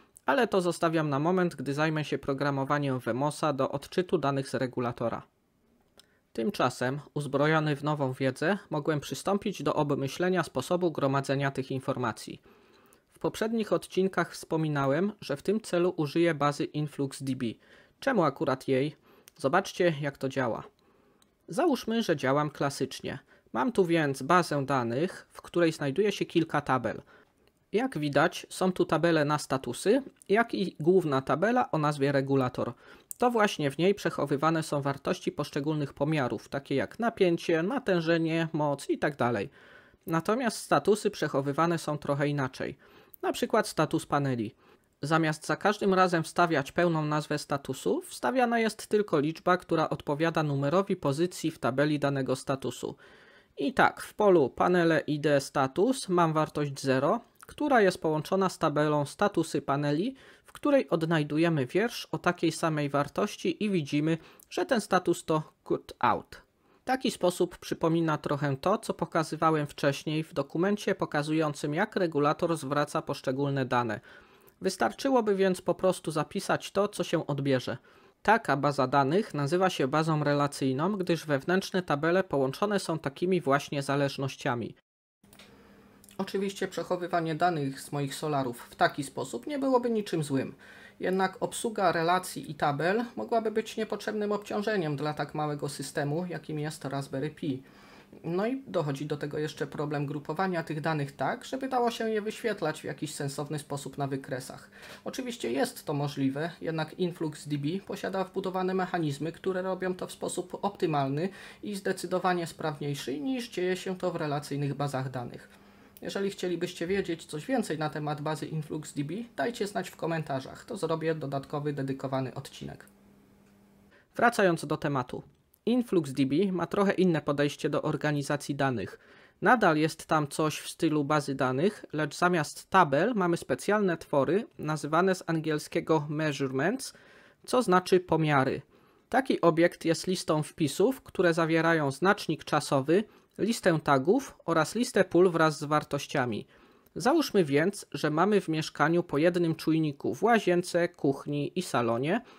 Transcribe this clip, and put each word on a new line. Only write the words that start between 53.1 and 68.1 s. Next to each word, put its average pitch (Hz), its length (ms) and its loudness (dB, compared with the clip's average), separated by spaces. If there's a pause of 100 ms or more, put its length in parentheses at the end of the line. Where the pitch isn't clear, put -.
I 285 160 -2
tak, - 260 4
w - 140 -14
polu 175 360 6
panele 175 500 2
I 147 200 -4
D 143 200 4
status 165 680 0
mam 175 240 4
wartość 151 500 -2
zero, 139 380 2 (260)
która 277 340 2
jest 185 180 4
połączona 170 500 0
z - 100 -8
tabelą 151 480 2
statusy 165 560 0
paneli, 147 520 0 (300)
w - 80 -20
której 277 380 2
odnajdujemy 160 760 2
wiersz - 460 -2
o 156 60 -2
takiej 175 340 0
samej 151 360 -2
wartości 147 760 -2
i 214 60 0
widzimy, 156 480 0 (320)
że 359 160 -4
ten 233 140 2
status 180 440 0
to 156 180 0 (220)
cut - 340 -4
out. - 440 0 (420)
Taki 262 260 0
sposób 180 480 0
przypomina 160 600 0